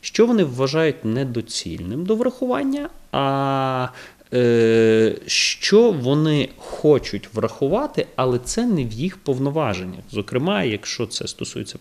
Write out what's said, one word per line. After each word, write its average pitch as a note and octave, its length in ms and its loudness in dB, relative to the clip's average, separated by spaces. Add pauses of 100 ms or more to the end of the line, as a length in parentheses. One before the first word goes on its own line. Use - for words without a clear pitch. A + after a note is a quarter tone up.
що - 260 2
вони A3+ 180 4
вважають C3+ 600 0
недоцільним A2+ 1000 -4
до G#3+ 120 0
врахування, C4+ 720 -2 (240)
а, C3+ 760 0 (460)
е, A2+ 840 4 (100)
що - 640 2
вони D3 680 2
хочуть - 760 0
врахувати, D#3 720 -2 (100)
але B2+ 220 0
це A3 280 -2
не F3 180 2
в A2 80 -6
їх D3 240 -6
повноваженнях. C3 840 -2 (120)
Зокрема, D3 500 -2
якщо A2 440 -4
це - 220 -10
стосується - 520 -10